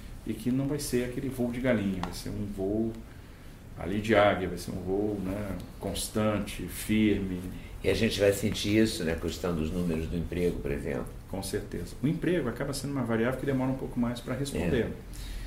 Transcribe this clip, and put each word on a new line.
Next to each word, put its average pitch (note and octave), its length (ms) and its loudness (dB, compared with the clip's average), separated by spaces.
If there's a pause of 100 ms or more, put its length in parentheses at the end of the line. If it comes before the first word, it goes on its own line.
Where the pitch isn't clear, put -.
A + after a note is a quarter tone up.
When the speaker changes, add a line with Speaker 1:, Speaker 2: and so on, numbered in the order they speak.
(260)
Speaker 1:
e A2 80 -4
que B2 160 -2
não C3+ 180 2
vai C#3+ 120 0
ser B2 240 0
aquele B2+ 240 -4
voo A#2+ 240 0
de B2 80 -4
galinha, G#2 420 2
vai F2 120 -4
ser - 160 -8
um G#2 260 -4
voo G#2+ 380 0 (840)
ali F2+ 220 -2
de G#2+ 160 4
águia, F#2+ 320 6
vai F2 100 -4
ser - 140 -8
um F2+ 100 -6
voo, G2+ 400 0
né, F#2+ 360 -4 (240)
constante, G#2 840 0
firme. F#2+ 760 2 (420)
Speaker 2:
E - 60 4
a G2 40 6
gente A2 240 2
vai G2+ 140 8
sentir G2+ 460 2
isso, G#2+ 260 4
né, E2 160 2
questão E2+ 340 -2
dos D#2 160 0
números E2+ 380 0
do E2 80 -2
emprego, E2+ 440 0
por C#2+ 120 -2
exemplo? C#2 340 -2 (240)
Speaker 1:
Com F#2+ 140 -4
certeza. F#2 580 -6
O - 60 2
emprego D#3+ 400 2
acaba C#3 260 -4
sendo C#3+ 180 -4
uma C#3 120 0
variável A#2 340 2
que - 80 -4
demora C3+ 240 2
um C3 60 2
pouco C3 240 -4
mais A#2+ 220 2
pra C3 120 -4
responder. C#3 500 0
Speaker 2:
É. F2 80 -2 (560)